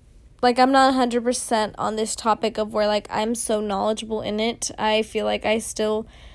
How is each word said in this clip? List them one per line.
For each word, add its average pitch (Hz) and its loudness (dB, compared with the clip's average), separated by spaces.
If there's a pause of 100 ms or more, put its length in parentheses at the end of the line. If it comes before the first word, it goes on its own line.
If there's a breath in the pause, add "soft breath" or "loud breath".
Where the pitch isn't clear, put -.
(420)
like, 247 4
I'm 262 6
not 269 6
a - 4
hundred 240 0
percent 226 -2
on 208 -2
this 220 -4
topic 214 -2
of 214 -4
where, 214 2
like, 208 0
I'm 214 -2
so 220 -2
knowledgeable 214 -2
in 208 -4
it. 233 -4
I 214 2
feel 214 -4
like 208 -2
I 220 2
still 214 -4 (280 loud breath)